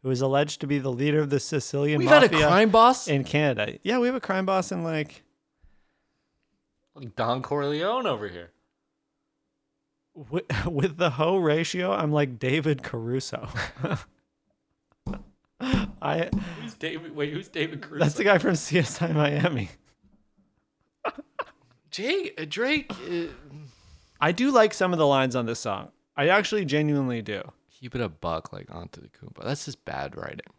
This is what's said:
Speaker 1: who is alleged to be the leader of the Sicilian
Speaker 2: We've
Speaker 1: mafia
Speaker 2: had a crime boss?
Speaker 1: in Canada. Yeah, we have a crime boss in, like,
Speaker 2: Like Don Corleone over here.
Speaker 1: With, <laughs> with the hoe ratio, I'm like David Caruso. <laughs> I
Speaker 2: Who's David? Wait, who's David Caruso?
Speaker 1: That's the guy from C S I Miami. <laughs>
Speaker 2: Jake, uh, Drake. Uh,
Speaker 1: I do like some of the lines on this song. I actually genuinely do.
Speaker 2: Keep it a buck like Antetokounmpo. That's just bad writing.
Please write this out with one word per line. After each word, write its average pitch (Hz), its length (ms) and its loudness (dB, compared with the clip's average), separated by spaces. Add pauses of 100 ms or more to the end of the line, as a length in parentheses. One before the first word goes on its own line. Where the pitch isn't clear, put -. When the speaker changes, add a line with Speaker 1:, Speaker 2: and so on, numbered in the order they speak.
Speaker 1:
who 131 80 -6
is 127 120 0
alleged 139 400 2
to 147 60 -6
be 143 120 0
the 131 120 -4
leader 147 280 2
of 147 100 0
the 139 100 2
Sicilian 147 600 -2
Speaker 2:
We've - 100 2
Speaker 1:
mafia 277 200 10
Speaker 2:
had 156 140 4
a 151 40 6
crime 202 240 6
boss? 226 360 6
Speaker 1:
in 143 160 2
Canada. 123 600 0
Yeah, 240 160 0
we 240 80 2
have 254 80 0
a 247 40 -4
crime 190 280 -4
boss 190 240 0
in, 180 120 -4
like, 156 380 -4 (1700)
Speaker 2:
Like 131 200 -14
Don 120 280 0
Corleone 151 640 -2
over 107 200 -2
here. 87 220 -12 (1700)
Speaker 1:
With, 143 300 -6 (100)
<laughs> - 100 0
with 160 320 0
the 175 140 4
hoe 160 260 2
ratio, 170 560 2
I'm 165 180 0
like 143 280 0
David 139 420 0
Caruso. 120 640 -6 (360)
<laughs> - 140 -2 (2000)
I 156 260 -4 (320)
Speaker 2:
Who's 233 120 -14
David? 160 420 -12
Wait, 147 160 -6
who's 180 160 -10
David 160 340 -8
Caruso? - 220 -4
Speaker 1:
That's 147 120 -2
the 185 80 -4
guy 202 160 6
from 175 160 0
C 156 240 0
S - 220 -2
I 165 100 -2
Miami. 147 580 0 (1400)
<laughs> 214 60 -4 (800)
Speaker 2:
Jake, 330 480 -4
uh, 156 100 -6
Drake. 254 420 -2
Uh, 175 340 -6 (920)
Speaker 1:
I 160 120 2
do 240 200 2
like 220 220 8
some 185 200 2
of 170 60 0
the 156 80 6
lines 131 280 4
on 123 100 0
this 113 140 -4
song. 101 300 -6 (260)
I 143 140 2
actually 202 360 2
genuinely 139 560 0
do. 104 200 -6 (280)
Speaker 2:
Keep - 260 -16
it 123 60 -2
a 104 80 -2
buck 80 440 -6
like - 140 -14
Antetokounmpo. - 760 -18
That's 139 220 -6
just - 200 -14
bad - 300 -8
writing. - 240 -12 (200)